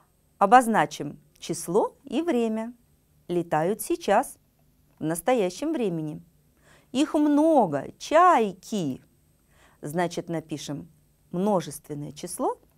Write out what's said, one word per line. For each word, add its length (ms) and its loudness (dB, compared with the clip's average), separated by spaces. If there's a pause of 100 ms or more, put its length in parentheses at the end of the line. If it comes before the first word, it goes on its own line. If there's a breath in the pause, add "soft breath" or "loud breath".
(380 soft breath)
Обозначим 840 4 (200)
число 640 -2
и 180 -4
время. 520 -4 (560)
Летают 520 -2
сейчас, 560 0 (600)
в 40 -8
настоящем 680 -2
времени. 500 -4 (680 soft breath)
Их 220 -2
много, 840 2
чайки. 1040 2 (800 soft breath)
Значит, 460 -4
напишем 640 -8 (400)
множественное 800 -4
число 480 -6 (180)